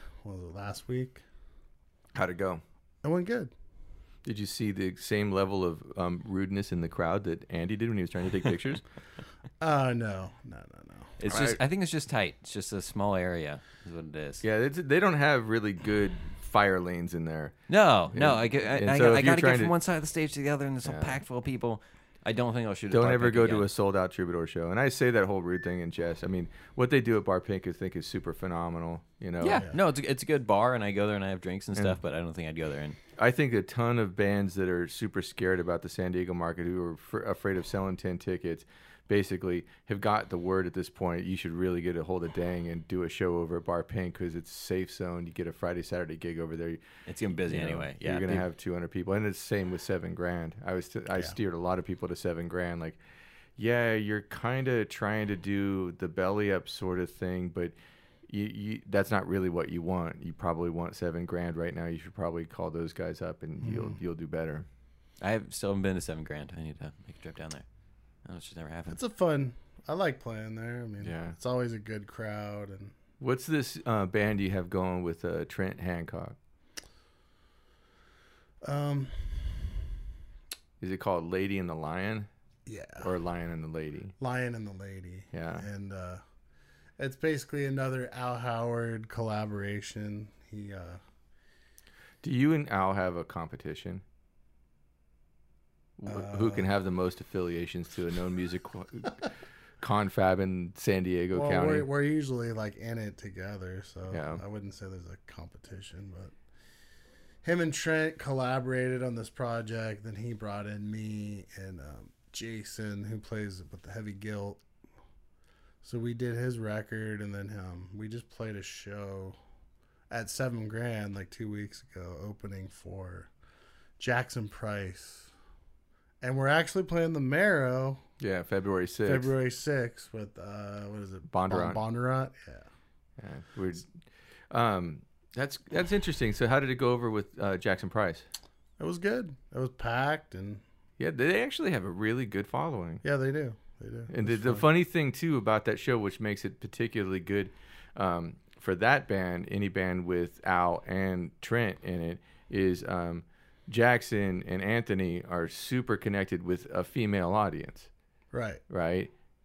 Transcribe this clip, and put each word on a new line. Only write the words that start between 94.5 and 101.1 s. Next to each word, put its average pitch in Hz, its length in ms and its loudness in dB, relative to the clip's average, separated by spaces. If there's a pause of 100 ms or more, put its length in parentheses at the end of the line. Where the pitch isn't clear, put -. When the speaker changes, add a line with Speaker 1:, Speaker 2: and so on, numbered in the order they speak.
Speaker 2:
Wh- 101 340 -8
who 107 140 6
can 95 140 2
Speaker 1:
Uh, 98 40 4
Speaker 2:
have 101 140 4
the 92 80 0
most 90 300 0
affiliations 87 760 -4
to 87 120 -2
a 85 40 -2
known 90 240 -2
music 90 280 -2
qu-, - 220 -10 (480)
Speaker 1:
<laughs> - 480 -20
Speaker 2:
confab 95 580 4
in 92 360 -2
San 95 280 2
Diego 90 360 2